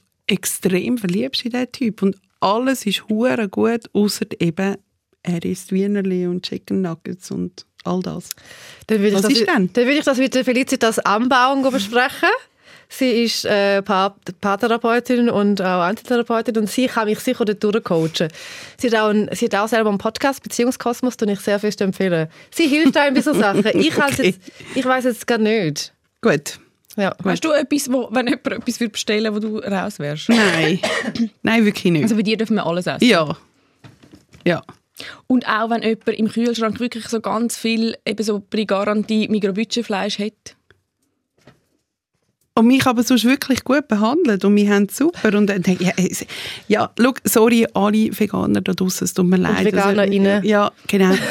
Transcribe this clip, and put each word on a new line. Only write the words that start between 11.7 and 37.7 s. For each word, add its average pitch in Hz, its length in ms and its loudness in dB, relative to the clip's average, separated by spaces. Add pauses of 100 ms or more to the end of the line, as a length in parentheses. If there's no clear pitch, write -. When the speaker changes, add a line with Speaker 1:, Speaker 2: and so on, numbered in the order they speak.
Speaker 2:
besprechen. 240 580 0 (580)
Sie 233 360 0
ist, - 220 -2
äh, 202 360 2
Pa-, 196 340 0 (260)
Paartherapeutin 233 840 0
und 202 320 2
auch 185 220 0
Antitherapeutin 233 800 -2
und 208 100 -2
sie 254 160 0
kann 226 220 -2
mich 214 120 -2
sicher 240 240 -2
dort 208 200 -4
durchcoachen. 175 640 0 (500)
Sie 254 100 -2
hat 226 80 0
auch 214 140 2
ein, 208 240 2
sie 208 120 -2
hat 208 100 -2
auch 202 120 0
selber 220 220 2
einen 202 80 0
Podcast, 262 460 -4
Beziehungskosmos, 240 720 -2
den 214 120 0
ich 196 100 -2
sehr 202 200 0
fest 208 220 -4
empfehle. 180 480 0 (220)
Sie 330 160 0
hilft 302 280 4
einem 285 200 2
bei 233 60 2
so 294 120 2
Sachen. 208 320 2
Speaker 1:
<laughs> 214 80 2
Speaker 2:
Ich - 160 2
kann's 185 300 0
Speaker 1:
Okay. 180 80 2
Speaker 2:
jetzt, - 120 -2 (360)
ich 254 100 -2
weiss 254 200 0
jetzt 240 200 -2
gar 233 140 0
nicht. 214 540 -2 (280)
Speaker 1:
Gut. 147 380 0 (360)
Speaker 2:
Ja. 190 180 -2 (120)
Speaker 3:
Hast - 180 -2
du 320 80 0
etwas, 285 400 0
wo, 254 200 -2
wenn 240 160 -2
jemand - 240 -4
etwas - 280 -6
würde 233 120 -2
bestellen, 214 440 -2
wo 214 40 -4
du 214 180 -6
raus 196 400 -4
wärst? 151 320 -6
Speaker 1:
Nein. 170 500 4 (320)
<coughs> - 300 -6
Nein, 226 240 2
wirklich 202 260 0
nicht. 151 120 2
Speaker 3:
Also 220 120 2
bei 214 60 0
dir 214 160 0
dürfen 220 180 0
wir 190 120 -2
alles 175 180 -2
essen? 135 200 0
Speaker 1:
Ja. 165 300 4 (1080)
Ja. 175 160 0 (640)
Speaker 3:
Und 254 220 2
auch 220 220 0
wenn 226 100 -2
jemand 220 260 -2
im 220 220 0
Kühlschrank 226 500 -2
wirklich 233 280 -6
so 226 120 -4
ganz 220 380 -2
viel 226 480 -2